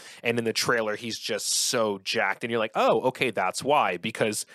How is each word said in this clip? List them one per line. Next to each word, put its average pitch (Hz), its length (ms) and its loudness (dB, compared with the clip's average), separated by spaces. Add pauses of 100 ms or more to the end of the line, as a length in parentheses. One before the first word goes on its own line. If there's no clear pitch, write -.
(240)
And 120 160 2
in 117 40 0
the 110 100 0
trailer, 110 420 2
he's 110 240 -8
just 104 300 -4
so 107 500 0
jacked. 98 440 -2
And 117 60 -4
you're 117 100 0
like, 110 140 0
"Oh, 208 280 4
okay, 127 280 0
that's 92 340 -2
why, 123 340 2
because 107 560 -2